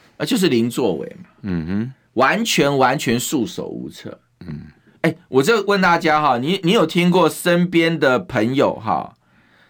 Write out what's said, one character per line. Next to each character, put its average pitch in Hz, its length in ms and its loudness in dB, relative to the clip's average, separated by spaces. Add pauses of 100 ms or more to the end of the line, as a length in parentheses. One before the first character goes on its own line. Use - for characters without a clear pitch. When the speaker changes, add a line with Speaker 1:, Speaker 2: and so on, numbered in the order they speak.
(180)
Speaker 1:
啊， - 80 -6
就 240 120 -2
是 185 120 2
零 120 200 0
作 110 280 -2
为 - 100 -10 (120)
嘛。 - 100 -20 (120)
Speaker 2:
嗯 87 240 -4
哼。 107 280 -4 (200)
Speaker 1:
完 156 320 0
全， 143 320 0
完 131 200 2
全 123 220 -2
束 120 280 -4
手 - 200 -10
无 62 220 -12
策。 - 300 -18 (260)
Speaker 2:
嗯。 - 220 -14 (340)
Speaker 1:
哎， - 140 -2 (140)
我 131 120 2
这 220 220 4
问 202 180 2
大 170 160 4
家 151 240 2
哈， 139 160 2
你， 156 240 -2
你 170 120 2
有 202 120 4
听 175 240 2
过 175 180 4
身 175 400 0
边 165 320 2
的 131 200 2
朋 113 340 -2
友 131 220 2
哈， 92 360 -4 (580)